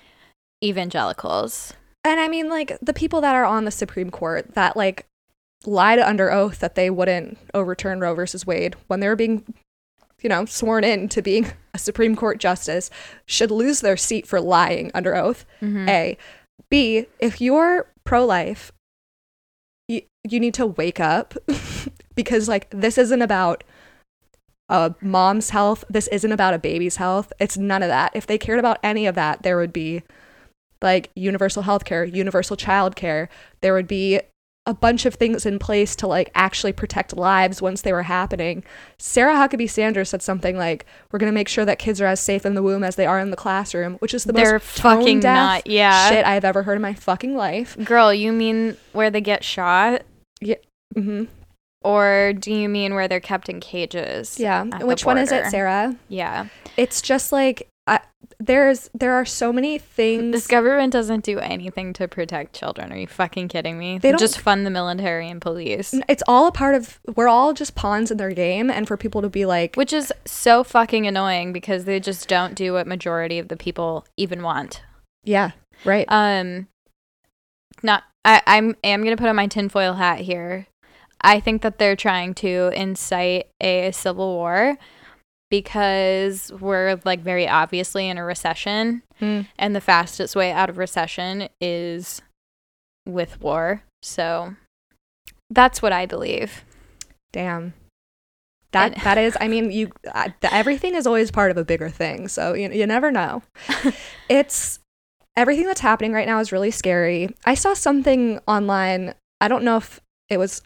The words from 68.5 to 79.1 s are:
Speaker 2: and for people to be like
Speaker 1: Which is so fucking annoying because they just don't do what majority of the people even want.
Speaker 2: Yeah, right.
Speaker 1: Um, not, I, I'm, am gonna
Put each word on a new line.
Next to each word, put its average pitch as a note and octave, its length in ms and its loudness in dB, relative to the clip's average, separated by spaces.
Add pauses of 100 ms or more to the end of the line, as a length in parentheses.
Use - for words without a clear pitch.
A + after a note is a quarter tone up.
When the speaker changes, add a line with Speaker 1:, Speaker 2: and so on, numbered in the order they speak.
Speaker 2:
and G#3+ 160 -2
for G#3 120 -4
people G#3+ 240 -4
to G3+ 80 -2
be G3 160 -2
like F3 320 0
Speaker 1:
Which C4 160 0
is D4 180 -2 (140)
so A#3+ 400 4
fucking A3+ 420 2
annoying F#3 460 -2
because F3+ 320 -4
they G3 160 -2
just F#3+ 260 -8
don't F3+ 280 0
do F#3 180 -4
what F3+ 140 -2
majority E3+ 520 -4
of E3+ 80 -8
the E3 80 -10
people E3 500 -6 (120)
even F3+ 260 -6
want. C#3+ 380 -6 (420)
Speaker 2:
Yeah, G3 280 2 (340)
right. G3 240 2
Speaker 1:
Um, G3 580 0 (1160)
not, G#3+ 220 2 (220)
I, A3 200 10
I'm, G#3+ 380 6
am G3+ 220 0
gonna A3+ 100 0